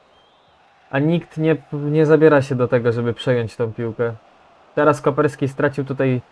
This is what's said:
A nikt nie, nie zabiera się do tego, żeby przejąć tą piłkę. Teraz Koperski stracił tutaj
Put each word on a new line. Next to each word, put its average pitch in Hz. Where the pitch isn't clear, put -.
A 139
nikt 160
nie, 156
nie 147
zabiera 151
się 135
do 123
tego, 120
żeby 117
przejąć 120
tą 110
piłkę. 117
Teraz 147
Koperski 139
stracił 139
tutaj 135